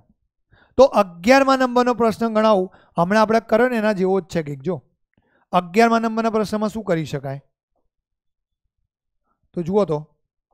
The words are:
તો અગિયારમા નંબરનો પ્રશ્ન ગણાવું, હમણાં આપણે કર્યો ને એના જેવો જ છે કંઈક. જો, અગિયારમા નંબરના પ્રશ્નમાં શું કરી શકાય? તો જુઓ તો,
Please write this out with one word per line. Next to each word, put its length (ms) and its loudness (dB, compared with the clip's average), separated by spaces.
તો 60 8
અગિયારમા 600 2
નંબરનો 400 0
પ્રશ્ન 340 -2
ગણાવું, 320 2
હમણાં 260 2
આપણે 260 0
કર્યો 220 2
ને 100 -2
એના 180 0
જેવો 220 0
જ 120 -12
છે 100 -4
કંઈક. 240 -12
જો, 80 -6
અગિયારમા 500 2
નંબરના 320 -4
પ્રશ્નમાં 400 -4
શું 140 -10
કરી 240 -2
શકાય? 280 -8
તો 80 -6
જુઓ 220 0
તો, 140 -4